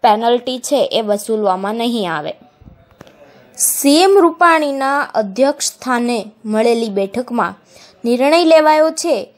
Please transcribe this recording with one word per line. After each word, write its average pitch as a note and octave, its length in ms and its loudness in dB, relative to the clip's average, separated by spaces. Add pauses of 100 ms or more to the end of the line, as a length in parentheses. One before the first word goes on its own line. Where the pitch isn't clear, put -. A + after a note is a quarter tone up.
પેનલ્ટી A#3+ 560 0
છે B3 320 -2
એ - 100 -2
વસૂલવામાં G#3 720 -4
નહીં A#3 360 -4
આવે. D3+ 220 -8 (1200)
સી - 440 2
એમ G4 180 4
રૂપાણીના D#4 800 2 (160)
અધ્યક્ષ A#3 500 -2
સ્થાને A#3+ 600 -4 (200)
મળેલી A3+ 440 0
બેઠકમાં G3 680 -4 (500)
નિર્ણય C4+ 380 2
લેવાયો D#4 480 4
છે D#4+ 240 -2 (220)